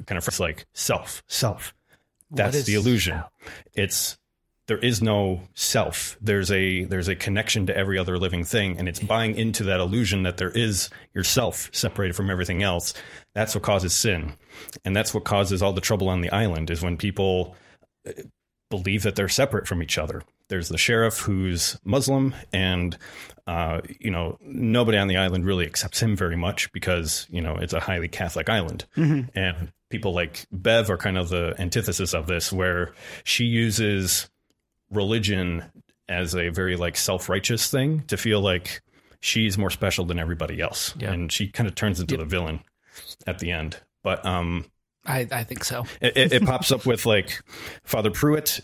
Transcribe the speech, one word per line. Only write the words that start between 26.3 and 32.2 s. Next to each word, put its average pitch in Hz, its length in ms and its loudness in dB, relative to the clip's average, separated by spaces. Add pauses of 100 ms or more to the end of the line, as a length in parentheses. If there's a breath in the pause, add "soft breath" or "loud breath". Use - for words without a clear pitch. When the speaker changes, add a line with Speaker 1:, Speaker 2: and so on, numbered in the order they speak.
Speaker 1:
much 87 360 -2
because, 87 580 -2
you 87 100 -2
know, 80 160 -2
it's 82 160 -4
a 80 80 0
highly 85 280 -2
Catholic 82 420 -4
island. 92 340 0 (140)
Speaker 2:
Mm-hmm. 147 360 2
Speaker 1:
And 90 380 -2 (180)
people 95 220 -2
like 85 400 -4
Bev 107 380 4
are 87 80 2
kind 95 180 0
of 90 140 0
the 85 280 0
antithesis 92 540 -2
of 80 140 -2